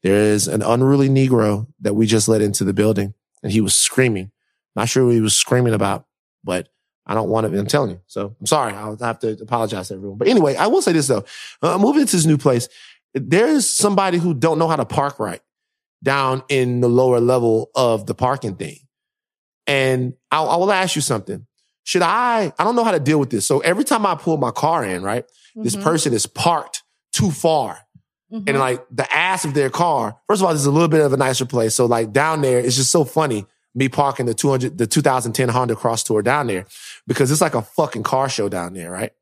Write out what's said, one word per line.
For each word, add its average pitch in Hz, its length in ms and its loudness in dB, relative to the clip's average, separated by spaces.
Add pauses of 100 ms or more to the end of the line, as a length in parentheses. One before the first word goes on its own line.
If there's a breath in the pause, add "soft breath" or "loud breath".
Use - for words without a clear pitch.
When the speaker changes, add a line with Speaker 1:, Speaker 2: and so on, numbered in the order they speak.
Speaker 1:
There 95 140 2
is 104 320 2
an 110 140 -2
unruly 135 480 2
Negro 117 580 2 (140)
that 104 140 -2
we 110 100 2
just 107 240 2
let 110 120 4
into 104 220 -2
the 98 100 -2
building, 101 400 0 (300)
and - 80 -6
he 107 80 2
was 101 160 0
screaming. 104 560 0 (460)
Not 110 100 -2
sure 131 180 2
what 120 80 4
he 113 80 4
was 107 140 2
screaming 123 380 2
about, 101 320 -2 (360)
but 90 280 -4 (360)
I 101 100 -6
don't 107 140 0
want 110 220 0
to, 98 80 -2
I'm 104 80 -4
telling 139 240 0
you. 90 160 -14
So 101 320 -10
I'm - 60 -12
sorry. 135 280 0
I'll 107 240 -10
have 117 220 -6
to 110 120 -4 (100)
apologize 110 480 -4
to 98 60 -10
everyone. 98 220 -12
But 113 120 2
anyway, 165 260 4
I 175 120 0
will 339 140 2
say - 120 0
this, 151 140 0
though. 107 180 0 (360 loud breath)
Uh, 175 160 0
moving 277 280 4
to - 100 -2
this 160 100 2
new 156 120 4
place, 123 320 0 (440 loud breath)
there 156 340 2
is 294 220 2
somebody 190 480 0
who 170 160 0
don't 151 260 2
know 165 100 2
how 156 80 0
to 120 80 -2
park 139 340 -4
right 98 220 -6 (600)
down 135 460 0
in 123 320 0
the 123 80 2
lower 123 320 4
level 117 560 2
of 113 300 0
the 117 100 -6
parking 127 400 -2
thing. 82 220 -12 (920)
And 131 460 0 (180)
I, 156 120 0
I 156 120 0
will 190 160 2
ask 185 240 0
you 151 60 -2
something, 104 440 -6 (460)
should 180 120 2
I, 220 540 0
I 190 60 0
don't 233 140 2
know 233 80 2
how 220 60 2
to 175 80 2
deal 147 200 2
with 135 120 -2
this. 107 140 -2
So 135 140 2
every 185 240 0
time 220 220 0
I 180 100 0
pull 156 220 -2
my 131 140 -2
car 156 340 0
in, 92 180 -4
right, 110 220 -4 (300 soft breath)
this 214 200 -4
Speaker 2:
Mm-hmm. 196 80 -10
Speaker 1:
person 156 300 0
is 110 120 -2
parked - 580 -4 (280)
too 202 200 0
far. 139 480 -2 (520)
Speaker 2:
Mm-hmm. 214 160 -10
Speaker 1:
And, 139 120 0
like, 127 300 -2
the - 240 -6
ass 180 300 -2
of 143 100 -4
their 135 160 0
car, 131 480 -2 (100)
first 202 140 2
of 190 40 2
all, 170 80 2
this 151 80 -2
is 139 60 -2
a 139 40 2
little 165 160 4
bit 156 140 4
of 143 100 2
a 131 60 0
nicer 131 280 0
place. 113 300 0
So, 123 100 4
like, 113 280 0
down 156 280 0
there, 127 180 2
it's 123 180 -2
just 131 140 0
so 165 120 4
funny 131 420 -2 (300)
me 131 140 0
parking 135 360 0
the 117 80 -2
two 139 160 0
hundred, 127 280 -2
the 113 100 0
two 147 140 0
thousand 123 320 0
ten 127 160 0
Honda 120 260 0
Cross 113 280 -2
Tour 107 180 0
down 131 260 0
there 95 180 -4 (420 loud breath)
because 127 240 0
it's 151 100 2
like 160 140 0
a 113 60 0
fucking 139 420 -4
car 135 260 -2
show 107 180 -4
down 90 260 -6
there, 87 160 -12
right? 95 220 -8 (100)